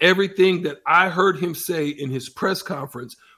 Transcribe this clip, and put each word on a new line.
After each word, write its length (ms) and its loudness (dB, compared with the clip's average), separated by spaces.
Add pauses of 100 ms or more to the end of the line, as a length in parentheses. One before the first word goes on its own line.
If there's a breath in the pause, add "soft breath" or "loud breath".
everything 600 4
that 220 -6
I 240 4
heard 300 2
him 160 -4
say 320 -4
in 240 -6
his 180 -8
press 320 -4
conference 540 -10 (220 soft breath)